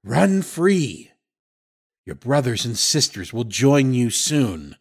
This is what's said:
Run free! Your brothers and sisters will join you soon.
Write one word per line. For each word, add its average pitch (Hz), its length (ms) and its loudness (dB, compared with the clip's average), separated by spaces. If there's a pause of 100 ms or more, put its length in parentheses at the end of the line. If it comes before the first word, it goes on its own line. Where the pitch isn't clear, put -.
Run 185 400 2
free! 165 680 -2 (960)
Your - 100 -12
brothers 123 480 -2
and 117 120 -4
sisters - 560 -2
will 117 120 -4
join 131 480 2
you 123 180 2
soon. 98 720 -2